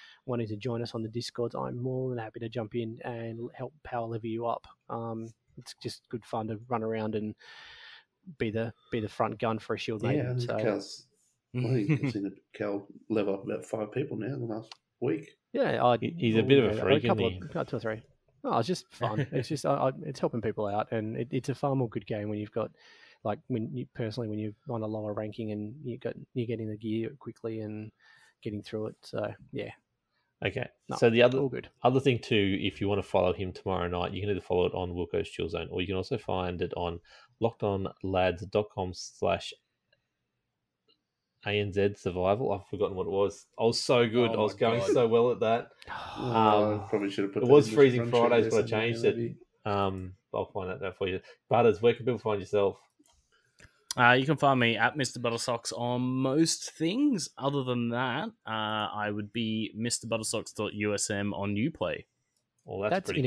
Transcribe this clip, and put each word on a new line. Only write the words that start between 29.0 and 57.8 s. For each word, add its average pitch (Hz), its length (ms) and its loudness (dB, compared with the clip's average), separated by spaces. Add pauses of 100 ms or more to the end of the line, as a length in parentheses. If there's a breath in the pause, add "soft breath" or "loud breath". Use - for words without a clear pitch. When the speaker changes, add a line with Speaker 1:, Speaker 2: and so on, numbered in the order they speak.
Speaker 1:
So, 107 320 -6 (180)
yeah. 110 180 -8 (760)
Speaker 4:
Okay. - 240 -4 (200)
Speaker 1:
No, 120 80 -6
Speaker 4:
So 120 120 6
the 117 140 6
other, 127 160 6
Speaker 1:
all 139 100 0
good. - 200 -10 (160)
Speaker 4:
other 127 160 4
thing 123 180 4
too, 98 420 2
if - 200 -4
you 98 80 0
wanna 101 160 0
follow 92 280 4
him 92 200 -6
tomorrow 90 340 -2
night, 87 260 -2
you 95 80 -6
can 101 100 -2
either 92 100 -2
follow 90 260 2
it - 80 -2
on 90 160 -4
Wilco's 90 400 -4
Chill 85 180 -6
Zone, 87 220 -6
or 90 100 -4
you 90 60 -2
can 92 80 -2
also 92 240 -4
find 90 440 -4
it 87 140 -4
on 85 220 -4 (420 soft breath)
lockedonlads 95 1120 -2
dot 107 240 2
com 92 180 -4
slash - 600 -4 (1900)
A 104 40 0
N 101 220 0
Z 101 240 4
Survival. 98 560 0
I've 95 140 -6
forgotten 95 300 -2
what 90 100 -2
it 82 60 -4
was. 98 340 0 (120)
I 113 60 -2
was 120 160 2
so 120 280 4
good. 117 240 2
Speaker 3:
Oh - 20 -2
Speaker 4:
I 107 80 2
was 104 120 0
Speaker 3:
my - 60 -12
Speaker 4:
going 117 200 2
Speaker 3:
God. - 100 0
Speaker 4:
so 127 180 6
well 117 220 6
at 113 100 -2
that. 113 280 2 (500 loud breath)
Speaker 2:
Oh, - 60 -8
Speaker 4:
Um, 107 560 6
Speaker 2:
I 101 80 -10
probably 101 220 0
should 98 140 -2
have 101 80 -4
put 110 120 0
Speaker 4:
it - 20 4
Speaker 2:
that 123 60 8
Speaker 4:
was 143 160 12
Speaker 2:
in - 40 -6
the - 40 -4
Speaker 4:
Freezing 127 240 8 (100)
Speaker 2:
front 120 40 4
sheet 117 140 6
Speaker 4:
Fridays, 117 240 6
Speaker 2:
there 110 100 6
Speaker 4:
but - 20 -6
I 117 40 -6
Speaker 2:
somewhere, 113 200 2
Speaker 4:
changed 117 160 0
it. 107 120 4
Speaker 2:
maybe. 117 200 -4 (280)
Speaker 4:
Um, 95 480 0 (220)
I'll 101 120 0
find 92 260 -6
out 90 80 -8
that 95 180 -6
for 98 80 -2
you. 92 140 -2 (280 loud breath)
Butters, 113 340 6
where 120 120 8
can 113 100 -10
people 117 140 0
find 104 220 -2
yourself? 98 380 2 (1160 soft breath)
Speaker 3:
Uh, 123 180 8
you 131 120 4
can 147 140 2
find 139 200 4
me 117 200 4
at 117 180 2
Mister 131 240 -4
Buttersocks 117 560 -2
on 123 240 -2
most 131 680 0
things. 208 680 0
Other 139 260 0
than 123 280 -2